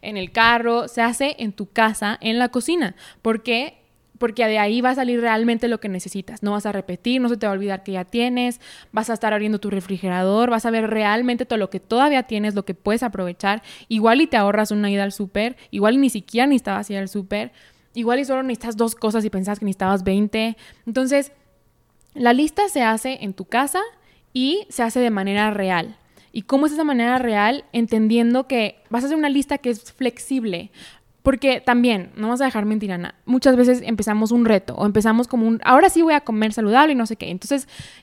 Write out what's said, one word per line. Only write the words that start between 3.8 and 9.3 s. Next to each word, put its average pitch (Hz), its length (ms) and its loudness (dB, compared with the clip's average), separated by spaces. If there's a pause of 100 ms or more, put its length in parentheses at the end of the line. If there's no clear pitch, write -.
Porque 226 280 0
de 214 120 2
ahí 214 220 2
va 254 100 2
a 262 40 0
salir 240 260 -2
realmente 233 480 0
lo 226 100 -2
que 208 120 -8
necesitas. 190 520 -10
No 208 100 -2
vas 208 120 -4
a 208 80 -4
repetir, 202 480 -4
no 247 80 0
se 240 80 0
te 214 100 -4
va 202 60 0
a - 20 -2
olvidar 196 280 -6
que 196 100 -10
ya 185 140 -6
tienes, 247 560 -2 (280)
vas 220 200 -4
a - 20 0
estar 214 220 -2